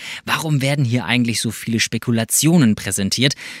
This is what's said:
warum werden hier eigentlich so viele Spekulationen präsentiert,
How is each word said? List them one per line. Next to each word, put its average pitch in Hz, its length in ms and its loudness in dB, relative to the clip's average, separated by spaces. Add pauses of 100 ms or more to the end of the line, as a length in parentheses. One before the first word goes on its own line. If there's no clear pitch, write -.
(260)
warum 151 340 0
werden 139 240 0
hier 120 200 0
eigentlich 117 360 0
so 113 120 -4
viele 113 260 -4
Spekulationen 117 960 2
präsentiert, 101 600 0 (260)